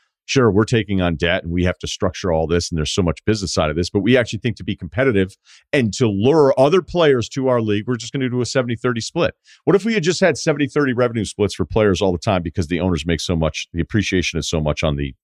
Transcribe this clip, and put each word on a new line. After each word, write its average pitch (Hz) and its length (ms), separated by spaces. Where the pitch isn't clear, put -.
Sure, 120 280
we're 104 120
taking 101 360
on 87 160
debt 85 260
and 85 100
we 90 120
have 90 160
to - 80
structure 92 440
all 80 140
this 85 240
and 85 80
there's 76 140
so 101 100
much 82 220
business 104 280
side 80 180
of 76 60
this, 87 140
but 101 120
we 117 140
actually 120 220
think 110 180
to - 60
be 95 140
competitive 98 600
and 117 220
to 127 120
lure 131 500
other 151 240
players 147 500
to 131 180
our 123 120
league, 107 280
we're 127 80
just 117 160
gonna 131 180
do 123 100
a 120 60
seventy 123 300
thirty 120 240
split." - 340
What 160 100
if 190 100
we 226 100
had 190 100
just 170 160
had 170 180
seventy 147 300
thirty 143 240
revenue 117 320
splits 98 300
for 92 100
players 101 360
all 98 120
the 87 60
time 92 260
because 85 240
the 85 100
owners 85 260
make 82 160
so - 140
much, 80 380
the 110 80
appreciation 95 580
is 78 100
so 82 120
much 76 240
on 76 100
the, 71 300